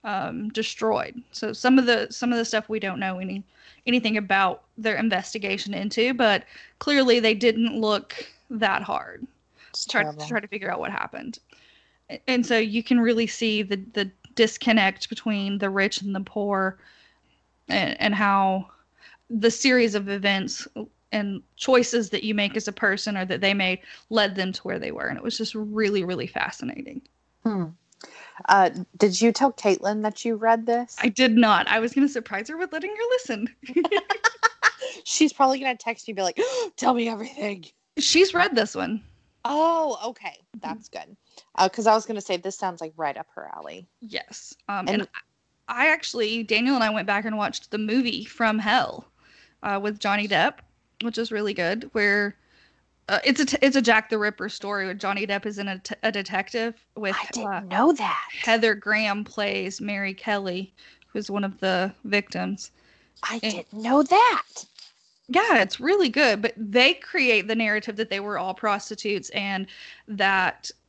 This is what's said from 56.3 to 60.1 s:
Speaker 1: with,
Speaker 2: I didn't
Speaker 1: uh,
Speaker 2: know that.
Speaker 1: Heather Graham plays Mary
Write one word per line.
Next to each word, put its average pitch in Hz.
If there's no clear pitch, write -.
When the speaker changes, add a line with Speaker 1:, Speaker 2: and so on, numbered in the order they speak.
Speaker 1:
with, 196
Speaker 2:
I -
didn't 208
Speaker 1:
uh, 185
Speaker 2:
know 202
that. 214
Speaker 1:
Heather 226
Graham 208
plays 196
Mary 196